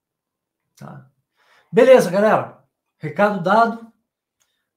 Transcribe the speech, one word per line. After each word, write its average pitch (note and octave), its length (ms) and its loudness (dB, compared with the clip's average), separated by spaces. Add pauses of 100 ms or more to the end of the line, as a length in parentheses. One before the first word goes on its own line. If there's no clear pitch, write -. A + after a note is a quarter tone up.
(760)
Tá. - 340 -20 (600)
Beleza, A#3+ 360 4
galera. F#3+ 540 -4 (360)
Recado F#3+ 440 -6
dado. G#3+ 500 -2 (840)